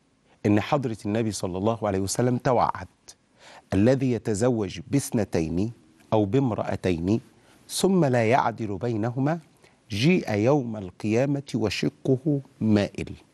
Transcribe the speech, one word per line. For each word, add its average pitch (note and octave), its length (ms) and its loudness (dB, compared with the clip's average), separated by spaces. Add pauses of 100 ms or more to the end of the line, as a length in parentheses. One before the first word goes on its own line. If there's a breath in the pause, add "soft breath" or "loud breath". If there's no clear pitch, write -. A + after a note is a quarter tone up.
(460 soft breath)
إن G#2 140 6
حضرة A#2+ 360 -2 (100)
النبي A2 260 -2
صلى F#2 260 -6
الله G#2+ 240 0
عليه G2+ 160 0
وسلم A#2+ 380 0
توعد: A2+ 500 0 (880 loud breath)
"الذي B2 380 4
يتزوج A2 720 -2
باثنتين G2 840 -2 (400)
أو A2 120 4
بامرأتين G2 960 0 (480 soft breath)
ثم F#3 360 2
لا A#2+ 260 2
يعدل A2 480 -2
بينهما، A#2+ 600 -4 (520 soft breath)
جيء B2 440 2
يوم A#2 420 0
القيامة A2+ 640 -2 (120)
وشقه C3+ 880 -2 (200)
مائل". G#2 520 0 (220)